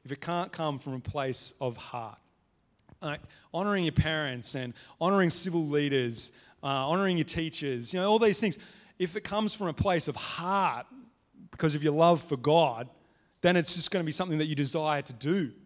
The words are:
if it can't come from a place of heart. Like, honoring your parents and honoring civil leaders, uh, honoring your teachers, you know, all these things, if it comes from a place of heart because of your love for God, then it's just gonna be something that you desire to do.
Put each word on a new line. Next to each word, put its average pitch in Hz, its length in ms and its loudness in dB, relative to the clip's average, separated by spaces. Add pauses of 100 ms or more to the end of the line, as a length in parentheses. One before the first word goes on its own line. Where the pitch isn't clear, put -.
if 127 60 -14
it 135 100 -8
can't 175 300 -4
come 151 280 -4
from 135 140 -10
a 127 60 -8
place 135 600 -6
of 123 160 -4
heart. 113 420 -12 (840)
Like, 151 200 -6 (320)
honoring 190 300 0
your 156 100 0
parents 147 600 0
and 123 180 -6 (280)
honoring 185 300 4
civil 170 340 0
leaders, 139 680 0 (320)
uh, 143 40 -6
honoring 165 500 0
your 156 80 0
teachers, 139 680 -6
you 180 60 -2
know, 190 100 2
all 220 100 6
these 214 200 4
things, 208 180 0 (420)
if 180 160 -4
it 208 80 -6
comes 208 300 -2
from 196 140 -4
a 156 60 -2
place 180 340 2
of 143 80 -4
heart 165 680 -2 (680)
because 151 240 0
of 147 80 -2
your 151 100 4
love 165 280 6
for 143 160 -4
God, 127 520 2 (520)
then 175 140 4
it's 170 200 2
just 170 160 0
gonna 175 140 -2
be 156 60 -4
something 170 260 -2
that 156 80 2
you 151 100 -2
desire 147 460 0
to 135 120 -12
do. 147 380 -2 (140)